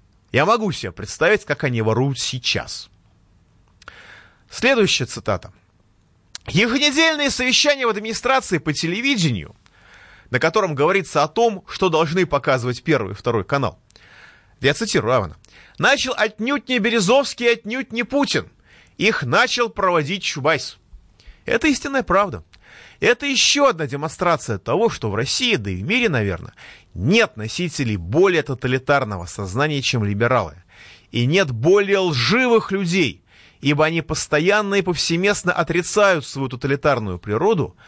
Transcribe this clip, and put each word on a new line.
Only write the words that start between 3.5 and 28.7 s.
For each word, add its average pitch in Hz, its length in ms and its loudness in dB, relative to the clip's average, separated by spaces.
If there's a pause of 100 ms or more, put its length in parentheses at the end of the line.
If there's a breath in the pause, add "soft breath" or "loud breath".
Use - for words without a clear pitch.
Следующая 220 520 2
цитата. - 480 -6 (960)
Еженедельные 285 840 2
совещания 262 560 0
в 226 40 2
администрации 220 680 -2
по 151 160 -4
телевидению, 170 840 -2 (760 loud breath)
на 123 80 0
котором 165 360 2
говорится 156 480 2
о 156 40 0
том, 226 400 0
что - 220 -2
должны 160 360 2
показывать 127 580 -2
Первый 113 280 0
и 98 40 -12
Второй 113 280 -2
канал. 139 360 -2 (800 loud breath)
Я 135 140 2
цитирую 127 400 0
Авана. 95 240 0 (400 loud breath)
"Начал 254 380 2
отнюдь 226 540 -2
не 247 100 2
Березовский, 233 720 2
отнюдь 233 400 -6
не 233 120 -4
Путин. 262 460 -2 (480 soft breath)
Их 208 260 0
начал 220 460 0
проводить 175 540 0
Чубайс". 143 540 -2 (680 soft breath)
Это 277 220 0
истинная 277 360 0
правда. 175 400 -2 (560 loud breath)
Это 233 260 2
ещё 277 420 2
одна 165 200 -2
демонстрация 147 680 -2
того, 185 320 0
что - 200 -4
в 98 60 -4
России, 190 400 0
да 101 160 -4
и 90 60 -4
в 95 60 -8
мире, 233 260 0
наверное, 104 440 -2 (400 loud breath)
нет 180 440 2
носителей 113 600 -4
более 151 460 2
тоталитарного 127 840 -2